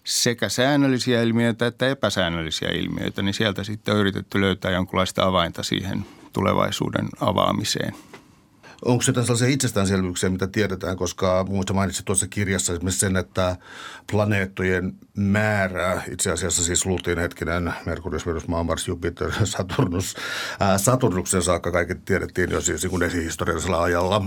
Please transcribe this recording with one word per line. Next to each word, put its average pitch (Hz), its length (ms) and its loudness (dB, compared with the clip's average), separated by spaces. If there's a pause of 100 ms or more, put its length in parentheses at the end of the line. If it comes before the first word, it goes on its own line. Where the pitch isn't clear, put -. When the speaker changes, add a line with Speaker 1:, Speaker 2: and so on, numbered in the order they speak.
Speaker 1:
sekä - 460 0
säännöllisiä 127 720 4
ilmiöitä 117 460 2
että 127 200 0
epäsäännöllisiä 85 840 0
ilmiöitä, 87 520 -2
niin 98 120 0
sieltä 101 300 0
sitten 107 300 -4
on 104 60 4
yritetty 98 420 0
löytää 95 300 2
jonkunlaista 92 540 0
avainta 92 380 0
siihen 98 420 -4 (280)
tulevaisuuden 98 720 0 (120)
avaamiseen. - 720 0 (920)
Speaker 2:
Onko 120 220 4
jotain 127 180 2
sellaisia 117 220 2
itsestäänselvyyksiä, 98 800 0
mitä 92 180 0
tiedetään, 95 500 -2
koska 92 460 0
muun 98 140 -2
muassa 95 160 0
mainitsit 95 320 0
tuossa 98 220 0
kirjassa 95 460 -2
esimerkiksi 90 260 -2
sen, 95 180 2
että 90 380 0 (560)
planeettojen 95 800 0 (240)
määrää 98 960 2
itse 98 200 -2
asiassa 82 320 0
siis 85 220 2
luultiin 87 320 0
hetkinen 85 560 -2 (120)
Merkurius, 80 420 -6
Venus, 80 200 -4
Maa, 82 160 0
Mars, 80 240 -2
Jupiter, 85 440 -4 (100)
<laughs> - 20 4
Saturnus, 98 720 -2 (440)
ää, 98 180 4
Saturnuksen 98 640 2
saakka 87 280 0
kaikki 87 240 0
tiedettiin 87 560 -2
jo 82 100 0
siis 82 220 -2
niin 90 80 -2
kuin 87 120 0
esihistoriallisella 85 800 -2
ajalla 90 440 2